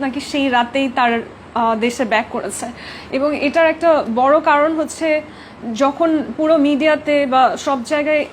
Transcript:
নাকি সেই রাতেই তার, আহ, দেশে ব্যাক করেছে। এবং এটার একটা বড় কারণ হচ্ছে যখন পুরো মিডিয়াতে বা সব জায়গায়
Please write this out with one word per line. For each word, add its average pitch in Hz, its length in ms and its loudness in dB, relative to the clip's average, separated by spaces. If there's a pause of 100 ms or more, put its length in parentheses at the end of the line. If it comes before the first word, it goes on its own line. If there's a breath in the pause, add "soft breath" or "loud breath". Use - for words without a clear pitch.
নাকি 269 140 -4
সেই 277 300 -2
রাতেই 247 380 0 (100)
তার, 240 220 2
আহ, 226 560 -4 (100)
দেশে 247 200 -4
ব্যাক 220 300 0
করেছে। 262 300 -8 (460 loud breath)
এবং 277 180 0 (180)
এটার 330 260 4
একটা 330 160 0 (300)
বড় 269 160 4 (140)
কারণ 294 300 4
হচ্ছে 320 280 -4 (680 loud breath)
যখন 277 340 2 (280)
পুরো 311 200 4
মিডিয়াতে 294 580 2 (180)
বা 262 100 6 (220)
সব 277 120 0 (140)
জায়গায় 294 300 0 (120)